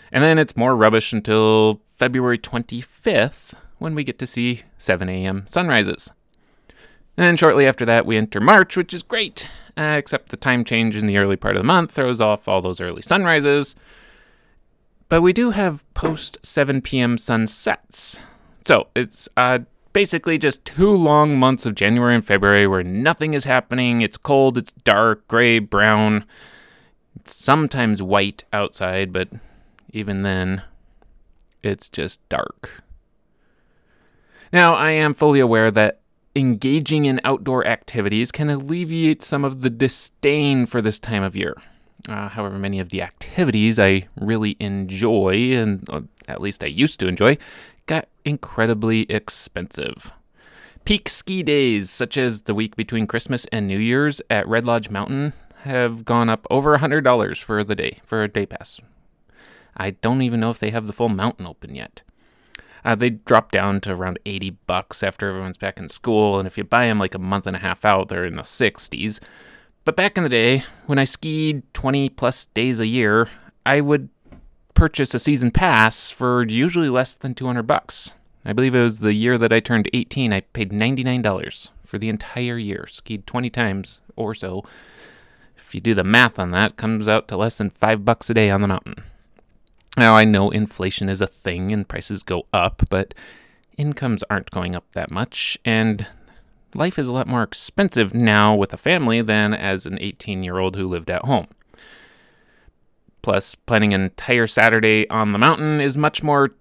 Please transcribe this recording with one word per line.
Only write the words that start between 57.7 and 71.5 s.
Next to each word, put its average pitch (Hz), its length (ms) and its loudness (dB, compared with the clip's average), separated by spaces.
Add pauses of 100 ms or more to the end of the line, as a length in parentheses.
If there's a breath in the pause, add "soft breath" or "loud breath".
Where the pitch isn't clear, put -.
day, - 280 -6
for 110 180 -4
a 107 60 -2
day 104 160 -2
pass. - 360 -16 (960 soft breath)
I 95 140 -6
don't 123 320 -2
even 120 180 0
know 113 100 0
if 117 80 -6
they 107 120 -4
have 113 160 -4
the 104 60 -10
full 117 160 -2
mountain 98 380 -2
open 78 280 -18
yet. - 280 -16 (800 loud breath)
Uh, 117 100 0
they 120 160 0
drop 110 400 2
down 98 300 0
to 101 120 -8
around 90 340 -6
eighty 98 240 -8
bucks - 520 -6
after 98 260 -4
everyone's 92 280 -8
back - 220 -8
in 82 100 -14
school, 107 500 2
and 95 80 -4
if - 100 -10
you 101 60 -6
buy 120 240 2
'em, 110 140 0
like, 95 140 -2
a 95 60 -8
month 95 260 -4
and 92 100 -6
a 87 40 -8
half 95 240 -6
out, 98 240 2
they're 90 160 -6
in 85 120 -8
the - 80 -12
sixties. - 760 -4 (640 loud breath)
But 160 120 0
back 196 200 0
in 180 80 0
the 147 40 0
day, 123 360 2 (220 loud breath)
when 139 120 0
I 135 60 4
skied 156 580 -4 (100)